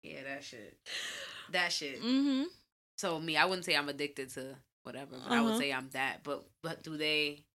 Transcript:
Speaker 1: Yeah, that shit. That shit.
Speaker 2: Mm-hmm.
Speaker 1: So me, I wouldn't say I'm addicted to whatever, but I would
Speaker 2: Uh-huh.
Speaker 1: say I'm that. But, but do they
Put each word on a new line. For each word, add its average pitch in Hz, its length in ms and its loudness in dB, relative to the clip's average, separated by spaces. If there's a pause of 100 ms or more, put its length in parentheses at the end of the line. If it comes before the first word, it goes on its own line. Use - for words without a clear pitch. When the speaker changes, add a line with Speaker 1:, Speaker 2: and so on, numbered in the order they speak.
Speaker 1:
Yeah, 151 200 -10
that 139 200 -8
shit. 104 340 -16 (720)
That 175 220 4
shit. 139 280 -4
Speaker 2:
Mm-hmm. 269 420 4 (540)
Speaker 1:
So 170 220 0
me, 160 160 0
I 151 100 8
wouldn't 185 200 0
say 170 100 4
I'm 143 140 2
addicted 143 460 -4
to 135 200 -8 (280)
whatever, 131 340 -12 (100)
but 240 80 4
I 233 60 8
would 226 80 6
Speaker 2:
Uh-huh. 220 100 2
Speaker 1:
say 139 140 2
I'm 131 160 -4
that. 131 340 -2
But, 143 220 -4 (180)
but 165 200 -4
do 160 120 -8
they 151 480 2 (120)